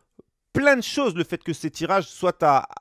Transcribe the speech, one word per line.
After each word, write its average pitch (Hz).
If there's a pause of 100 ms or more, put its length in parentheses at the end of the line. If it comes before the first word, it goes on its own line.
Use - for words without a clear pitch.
(540)
plein 277
de 240
choses, 214
le 170
fait -
que 170
ces 151
tirages 175
soient -
à, 143 (140)